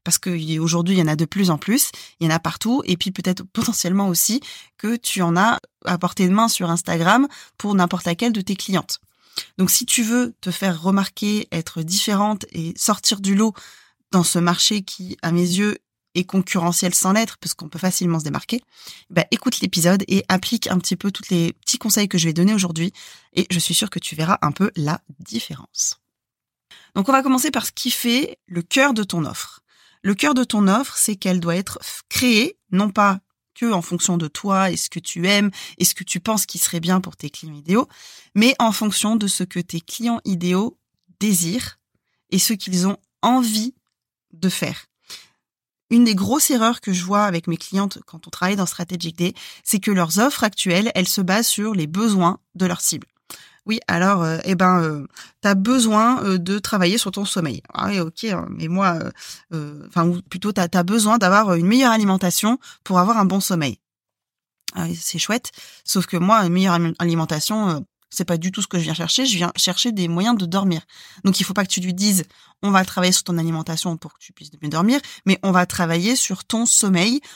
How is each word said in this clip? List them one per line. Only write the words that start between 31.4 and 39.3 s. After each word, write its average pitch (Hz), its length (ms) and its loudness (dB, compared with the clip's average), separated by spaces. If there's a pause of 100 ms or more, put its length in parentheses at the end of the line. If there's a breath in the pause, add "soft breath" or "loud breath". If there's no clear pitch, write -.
être 190 280 -6
f-, - 260 -14
créée, 247 480 2 (140)
non 202 180 2
pas 196 300 2 (380)
que 233 140 0
en 185 100 0
fonction 175 360 -2
de 160 100 -2
toi 190 420 0
et 170 80 -4
ce - 120 -4
que - 100 -8
tu 170 280 -4
aimes 202 220 4 (300 loud breath)
et - 60 0
ce - 100 2
que - 80 -12
tu - 160 -6
penses 214 260 -2
qui - 140 -10
serait - 200 -2
bien 185 220 2
pour 175 160 -10
tes 147 140 -10
clients 156 240 -16
idéaux, 175 320 0 (480 loud breath)
mais 226 240 6
en 226 120 4
fonction 214 440 0
de 208 100 0
ce 190 180 -2